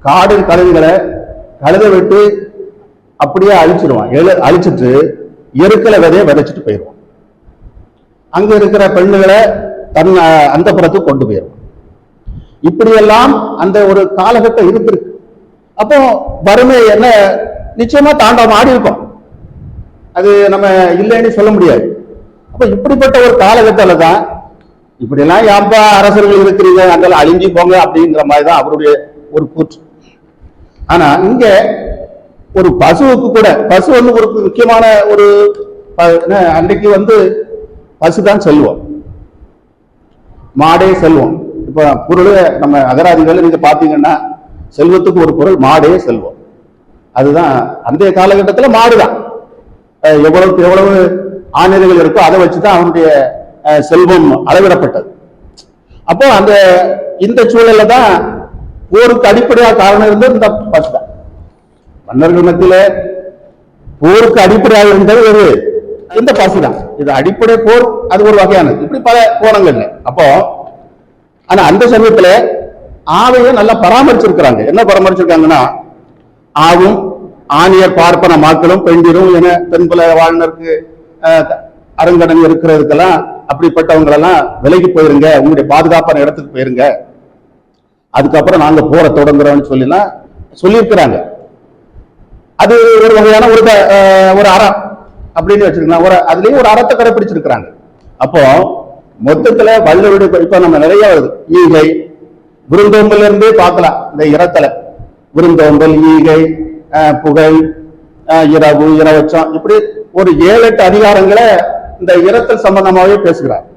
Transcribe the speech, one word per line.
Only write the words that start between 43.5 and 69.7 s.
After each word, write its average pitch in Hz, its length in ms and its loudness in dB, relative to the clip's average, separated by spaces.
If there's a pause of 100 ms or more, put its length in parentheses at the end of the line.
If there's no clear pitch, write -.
பாத்தீங்கன்னா, 151 500 0 (560)
செல்வத்துக்கு 175 520 0
ஒரு 156 140 0
பொருள் 175 220 0
மாடே 151 400 0
செல்வம். 113 400 -8 (760)
அதுதான் 143 720 -2
அன்றைய 165 300 -2
காலகட்டத்துல 196 560 0
மாடுதான். 226 460 2 (880)
அஹ், 151 220 2
எவ்வளவுக்கு 185 380 2
எவ்வளவு 190 300 2 (600)
ஆணையர்கள் 185 480 2
இருக்கோ 160 180 0
அதை 180 220 2
வச்சுதான் 180 360 0
அவனுடைய, 170 300 -2 (580)
அஹ், 151 160 0
செல்வம் 165 680 0
அளவிடப்பட்டது. 175 600 -2 (960)
அப்போ 196 220 0
அந்த, 208 260 2 (680)
இந்த 233 240 -2
சூழல்ல 226 440 2
தான் 240 240 2 (800)
போருக்கு 233 380 2
அடிப்படையா 233 480 2
காரணம் 202 300 2
இருந்தது 214 280 0
இந்த 214 160 0
பசு - 420 -4
தான். - 160 -8 (960)
மன்னர்கள் 170 460 0
மத்தியில 185 240 2 (1200)
போருக்கு 214 420 2
அடிப்படையாக 208 480 2
இருந்தது 202 320 2
ஒரு 214 240 4 (720)
இந்த 226 180 0
பசு 190 280 -2
தான். 135 160 -4 (220)
இது 143 140 -4
அடிப்படை 208 440 -2
போர், 226 300 2 (220)
அது 202 160 0
ஒரு 214 120 4
வகையானது. 185 440 0
இப்படி - 200 -8
பல 233 400 2
கோணங்கள்ல. 185 440 0 (180)